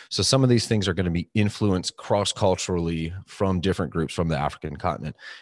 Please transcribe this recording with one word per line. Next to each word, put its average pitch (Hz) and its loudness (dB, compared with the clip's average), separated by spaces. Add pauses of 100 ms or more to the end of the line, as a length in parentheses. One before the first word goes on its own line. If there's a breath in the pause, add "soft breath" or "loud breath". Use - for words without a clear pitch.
(100)
So 101 0
some 135 4
of 127 6
these 120 4
things 104 2
are 95 0
gonna 90 0
be 85 -2
influenced 101 0
cross-culturally 90 0 (140)
from 95 0
different 90 -2
groups 80 -2
from 85 -2
the 80 0
African 73 -4
continent. 76 -4 (280 loud breath)